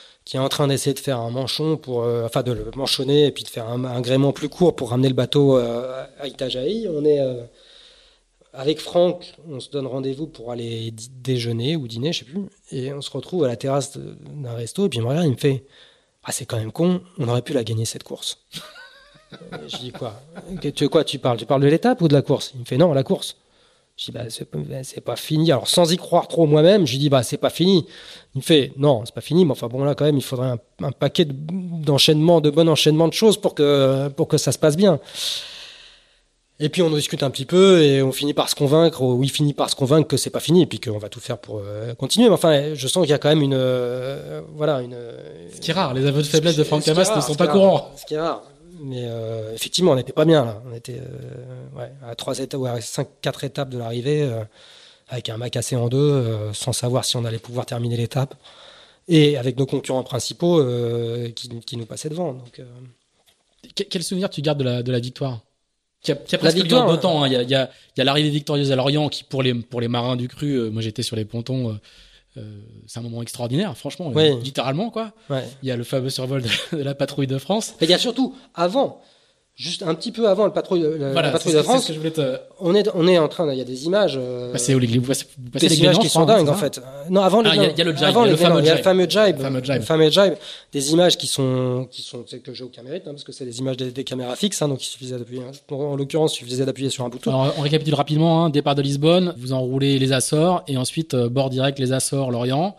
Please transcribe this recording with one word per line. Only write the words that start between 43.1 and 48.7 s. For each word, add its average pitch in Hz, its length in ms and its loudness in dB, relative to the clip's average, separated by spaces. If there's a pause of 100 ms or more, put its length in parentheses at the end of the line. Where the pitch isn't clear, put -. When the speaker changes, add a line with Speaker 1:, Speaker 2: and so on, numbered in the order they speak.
Speaker 1:
y - 20 4
a 143 40 4
quand 143 120 0
même 156 120 4
une, 139 120 0
euh, 127 880 -4 (140)
voilà, 151 260 -2
une, 123 160 -12 (560)
Speaker 2:
Ce - 80 -18
qui - 100 -4
est - 20 -2
rare, 160 200 0
les 131 120 0
aveux 143 160 2
de 147 60 0
faiblesse 160 300 2
de 151 80 4
Franck 151 160 0
Speaker 1:
ce - 40 -4
qui - 40 2
est - 40 4
Speaker 2:
Hamas - 160 4
ne 220 40 0
Speaker 1:
rare, 185 100 2
Speaker 2:
sont 151 100 -2
Speaker 1:
ce 147 40 -4
Speaker 2:
pas 175 100 4
Speaker 1:
qui 147 100 0
est 196 40 8
rare, - 0 - (100)
Speaker 2:
courants. 147 240 0
Speaker 1:
ce - 100 -20
qui - 100 -10
est 151 40 -2
rare. 151 240 -4 (380)